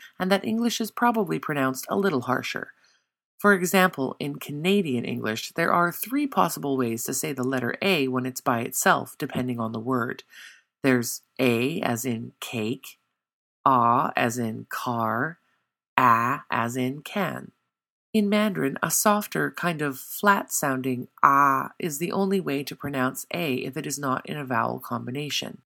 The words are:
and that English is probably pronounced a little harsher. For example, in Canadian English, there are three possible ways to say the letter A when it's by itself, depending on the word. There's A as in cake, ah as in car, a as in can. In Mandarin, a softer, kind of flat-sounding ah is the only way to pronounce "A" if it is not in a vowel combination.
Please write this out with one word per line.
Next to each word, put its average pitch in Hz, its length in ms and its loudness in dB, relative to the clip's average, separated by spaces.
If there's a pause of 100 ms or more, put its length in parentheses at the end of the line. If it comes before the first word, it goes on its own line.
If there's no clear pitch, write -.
(180)
and 185 120 0
that 190 140 4
English 226 340 0
is 220 120 -4
probably 220 480 2
pronounced 135 500 -2
a - 80 -2
little 147 260 2
harsher. 127 500 -4 (640)
For 202 160 6
example, 180 640 2
in 147 180 -6
Canadian 147 720 0
English, 113 480 -4
there - 180 2
are 175 180 4
three 277 360 -4
possible 160 500 0
ways 113 280 0
to 135 100 -4
say 156 180 -4
the 127 100 -4
letter 123 380 -2
A 160 280 2
when 127 180 -2
it's 131 160 -8
by 120 180 0
itself, - 560 0
depending 127 420 -4
on 113 140 -4
the 110 80 -6
word. 120 420 -2 (600)
There's 123 400 2 (160)
A 127 420 2
as 117 240 -2
in 117 360 -4
cake, 117 580 -6 (680)
ah 123 520 4
as 120 220 0
in 113 300 -6
car, 120 720 -2 (580)
a 123 540 4
as 117 260 -2
in 127 240 -2
can. 147 520 -6 (600)
In 208 160 4
Mandarin, 190 540 0
a 165 80 0
softer, 208 640 2
kind 170 280 -2
of 139 160 -4
flat-sounding 131 1120 0 (160)
ah 139 560 4
is 147 200 -4
the 170 120 -4
only 196 300 0
way 143 240 -2
to - 100 -10
pronounce 135 580 -2
"A" 160 220 -2
if 127 220 -4
it 156 100 -6
is 139 140 -6
not 131 280 -2
in 151 80 -6
a 147 80 -6
vowel 120 360 0
combination. 123 840 -6